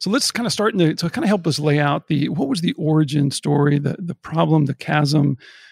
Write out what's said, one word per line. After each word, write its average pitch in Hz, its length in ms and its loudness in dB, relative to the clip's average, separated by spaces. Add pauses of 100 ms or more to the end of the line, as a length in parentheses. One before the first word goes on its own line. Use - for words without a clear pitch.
So 185 100 -2
let's 262 180 0
kind 233 160 -4
of 202 80 -2
start 214 200 0
in 202 40 -4
the, 165 200 4
so 165 120 -2
kind - 140 -4
of 208 60 2
help 180 180 0
us 147 120 0
lay 147 200 2
out 147 280 0
the, 147 220 0
what 208 180 -2
was 220 140 -2
the 170 120 0
origin 151 580 2
story, 143 480 2
the, 139 180 -4
the 175 160 -8
problem, 160 520 0
the 147 100 -2
chasm, 143 640 0 (340)